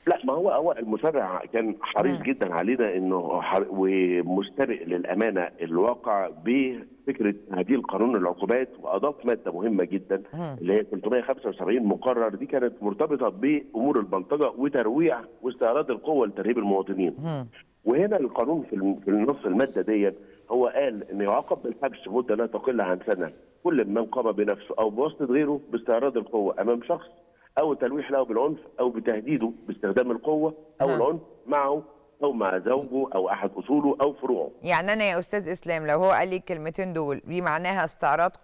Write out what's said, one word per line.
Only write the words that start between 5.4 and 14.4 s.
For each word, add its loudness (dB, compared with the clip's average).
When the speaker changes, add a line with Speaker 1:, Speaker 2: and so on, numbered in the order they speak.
Speaker 1:
الواقع 0
بفكرة 0
تعديل 0
قانون 0
العقوبات، 0
وأضاف 0
مادة -2
مهمة 0
جدا -2
Speaker 2:
مم. -8
Speaker 1:
اللي 0
هي 4
تلتمية -2
خمسة -6
وسبعين 0
مقرر، 0
دي -6
كانت 0
مرتبطة 0
بأمور 0
البلطجة 0